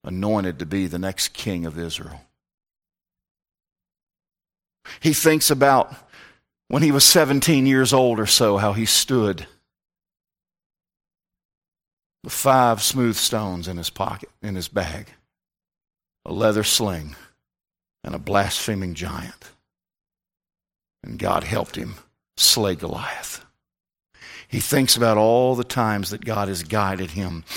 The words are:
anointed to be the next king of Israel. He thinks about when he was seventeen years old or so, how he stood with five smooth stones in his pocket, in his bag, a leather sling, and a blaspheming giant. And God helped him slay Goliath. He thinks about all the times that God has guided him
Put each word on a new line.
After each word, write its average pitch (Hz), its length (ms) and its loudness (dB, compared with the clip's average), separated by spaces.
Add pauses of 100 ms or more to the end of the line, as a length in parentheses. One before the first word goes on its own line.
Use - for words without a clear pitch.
anointed 92 560 -2
to 85 60 -6
be 92 220 -4
the 85 100 -8
next 95 360 -6
king 87 320 -6
of 78 120 -10
Israel. 78 480 -12 (2750)
He 160 140 2
thinks 156 380 4
about 135 420 4 (760)
when 147 120 0
he 156 100 4
was 139 140 4
seventeen 139 640 4
years 131 260 4
old 123 240 4
or 107 80 0
so, 101 320 4
how 101 160 2
he 110 120 -2
stood 104 600 0 (2750)
with - 100 -12
five 123 480 4
smooth 120 360 0
stones 92 500 -4
in 90 100 -8
his 85 140 -6
pocket, - 400 -8 (100)
in 101 140 -6
his 90 140 -8
bag, 82 440 -6 (1120)
a 82 100 -10
leather 107 300 2
sling, 82 520 -2 (880)
and 78 120 -10
a 78 40 -8
blaspheming 98 760 -2
giant. 87 560 -12 (1500)
And - 160 -14
God 87 240 -2
helped - 320 -6
him - 220 -10 (380)
slay 101 380 2
Goliath. - 720 -10 (1000)
He - 120 -4
thinks 139 360 2
about 113 220 4
all 123 380 4
the 120 80 -4
times 107 460 -2
that 104 160 -10
God 104 220 -2
has 87 160 -6
guided 95 480 -2
him 85 320 -8 (140)